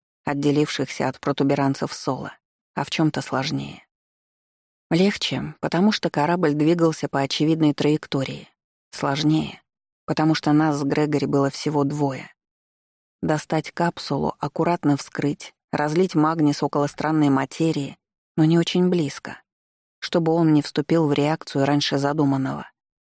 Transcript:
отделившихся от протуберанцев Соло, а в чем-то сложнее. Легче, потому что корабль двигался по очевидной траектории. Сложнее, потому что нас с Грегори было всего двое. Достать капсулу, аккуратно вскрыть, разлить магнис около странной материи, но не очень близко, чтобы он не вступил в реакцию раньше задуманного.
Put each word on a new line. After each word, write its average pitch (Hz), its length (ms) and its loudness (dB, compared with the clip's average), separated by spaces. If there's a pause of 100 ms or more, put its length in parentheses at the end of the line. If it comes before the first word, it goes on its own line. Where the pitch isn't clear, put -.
(240)
отделившихся 143 840 0
от - 100 -10
протуберанцев 139 720 0
Соло, - 460 -6 (380)
а 143 80 -4
в - 80 -8
чем-то 156 320 0
сложнее. 135 600 -6 (1080)
Легче, 156 680 -2
потому 180 300 2
что - 200 -2
корабль 160 420 2
двигался 156 560 2
по 139 120 0
очевидной 151 520 2
траектории. 147 760 -2 (440)
Сложнее, 147 720 -2 (420)
потому 156 300 2
что 151 180 0
нас 151 220 4
с 147 80 -2
Грегори 147 420 0
было 139 240 2
всего 147 360 -2
двое. 139 460 -4 (920)
Достать 156 480 -2
капсулу, 151 640 -4
аккуратно 160 580 0
вскрыть, - 600 -6 (160)
разлить 156 420 0
магнис 151 480 2
около 147 240 0
странной 151 440 0
материи, 139 680 -2 (400)
но 156 80 4
не 165 140 6
очень 180 300 2
близко, 165 520 -4 (560)
чтобы 165 360 0
он 160 200 4
не 147 80 6
вступил 160 460 0
в 143 60 2
реакцию 143 520 0
раньше 143 320 0
задуманного. 139 720 0 (440)